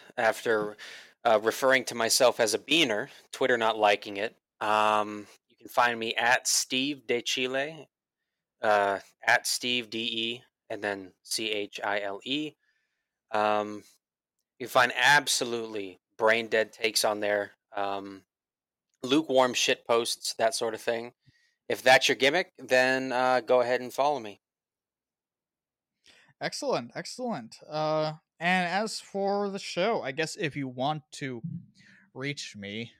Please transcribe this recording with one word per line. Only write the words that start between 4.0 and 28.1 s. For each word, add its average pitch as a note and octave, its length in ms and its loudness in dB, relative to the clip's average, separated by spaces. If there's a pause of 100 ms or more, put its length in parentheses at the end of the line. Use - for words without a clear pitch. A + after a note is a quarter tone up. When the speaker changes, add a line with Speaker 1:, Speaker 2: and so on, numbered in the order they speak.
Speaker 1:
it, A2 180 -6 (240)
um, G#2+ 680 2 (220)
you - 120 -20
can - 80 -20
find A#2+ 300 2
me A2+ 180 -4
at A#2+ 300 2
Steve C3 600 -2
De A#2+ 160 0
Chile, C3+ 680 -6 (720)
uh, G2+ 380 2 (280)
at A#2+ 200 2
Steve B2 420 -4
D A2+ 100 -8
E A2+ 440 -6 (260)
and G#2 140 -8
then G2 300 -6 (100)
C A2 280 -6
H G#2 320 -6
I G#2 180 -2
L G2 240 -8
E. D3 280 -4 (800)
Um, G#2+ 520 0 (760)
you B2 80 -10
can - 40 -16
find B2 300 4
absolutely A#2 960 2 (200)
brain A2+ 280 4
dead A2 260 0
takes A2 320 -2
on G#2+ 140 0
there, G#2 340 0 (220)
um, G2 480 -6 (800)
lukewarm C3 520 2
shit - 340 0
posts, - 500 0
that A2+ 160 2
sort A2+ 200 -4
of G#2+ 60 -10
thing. A#2 320 -6 (560)
If A2+ 140 -4
that's C3 260 6
your C#3 60 2
gimmick, C#3+ 440 0
then, C3 520 2
uh, B2+ 300 2
go B2+ 220 4
ahead B2 180 0
and B2 120 -10
follow C#3 280 0
me. G#2 200 -14 (2000)
Speaker 2:
Excellent, D#3+ 540 -4
excellent. E3+ 600 -8 (120)
Uh, D#3 440 -2 (300)